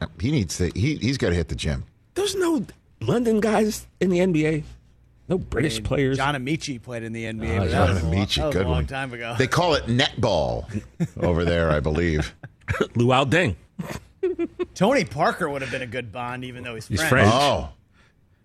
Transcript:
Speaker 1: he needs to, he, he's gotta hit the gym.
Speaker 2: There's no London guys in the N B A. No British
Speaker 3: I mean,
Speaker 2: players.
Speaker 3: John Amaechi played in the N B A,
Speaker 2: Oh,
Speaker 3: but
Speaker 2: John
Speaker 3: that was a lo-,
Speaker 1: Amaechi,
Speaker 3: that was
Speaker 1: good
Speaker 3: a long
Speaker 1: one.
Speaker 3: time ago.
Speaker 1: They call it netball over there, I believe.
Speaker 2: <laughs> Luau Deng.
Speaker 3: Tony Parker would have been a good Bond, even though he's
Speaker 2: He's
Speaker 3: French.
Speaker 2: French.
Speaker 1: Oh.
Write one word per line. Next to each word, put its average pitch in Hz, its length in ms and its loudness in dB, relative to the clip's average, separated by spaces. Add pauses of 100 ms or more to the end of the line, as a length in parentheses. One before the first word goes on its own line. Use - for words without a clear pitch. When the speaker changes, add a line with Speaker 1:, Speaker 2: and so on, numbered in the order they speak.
(200)
Speaker 1:
he 107 120 0
needs 110 260 0
to, 87 160 0
he, 143 220 0
he's 127 220 -2
gotta 95 180 2
hit 85 120 -2
the 69 60 -6
gym. 69 300 -4 (300)
Speaker 2:
There's 392 200 -2
no 339 300 0 (360)
London 220 400 2
guys 220 460 0 (140)
in 180 100 2
the 175 100 2
N 185 120 2
B 151 120 2
A. 151 200 0 (640)
No 185 100 0
British 147 360 -2
Speaker 3:
I - 20 -4
mean, 110 80 -8
Speaker 2:
players. 131 320 0
Speaker 3:
John 135 180 0
Amaechi 135 480 -6
played 117 220 -10
in 113 80 -8
the 113 140 -6
N 110 120 -6
B 110 80 -6
A, 98 120 0
Speaker 2:
Oh, - 20 0
Speaker 3:
but 95 100 0
Speaker 2:
John 90 160 4
Speaker 3:
that 90 80 4
was 87 80 0
a 80 40 0
lo-, 80 60 0
Speaker 1:
Amaechi, 98 240 2
Speaker 3:
that 76 100 0
was 73 80 0
Speaker 1:
good 90 80 2
Speaker 3:
a 90 60 0
long 80 100 2
Speaker 1:
one. 73 80 0
Speaker 3:
time 131 260 -6
ago. 117 260 -8
Speaker 1:
They 127 80 4
call 156 280 2
it 131 120 0
netball 104 760 0 (560)
over 87 240 2
there, 85 260 2
I 76 80 4
believe. 78 560 0 (300)
Speaker 2:
<laughs> - 320 -2
Luau 127 280 4
Deng. 147 300 2 (1200)
Speaker 3:
Tony 226 300 2
Parker 160 440 -2
would 143 140 -6
have 127 80 -8
been 127 120 -6
a 127 40 -8
good 120 260 -8
Bond, 123 320 -8
even 123 200 -12
though 120 100 -10
he's 110 140 -12
Speaker 2:
He's 120 100 -2
Speaker 3:
French. 156 120 2
Speaker 2:
French. 127 220 8
Speaker 1:
Oh. 123 380 2 (760)